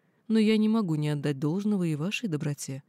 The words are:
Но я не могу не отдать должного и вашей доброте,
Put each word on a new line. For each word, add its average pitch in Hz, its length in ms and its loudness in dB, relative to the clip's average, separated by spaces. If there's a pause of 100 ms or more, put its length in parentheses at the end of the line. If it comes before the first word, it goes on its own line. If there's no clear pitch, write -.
(280)
Но 220 100 4
я 220 180 4
не 214 120 2
могу 214 280 2
не 151 120 0
отдать 147 300 -2
должного 185 460 0
и 156 120 0
вашей 190 320 -4
доброте, 147 600 -6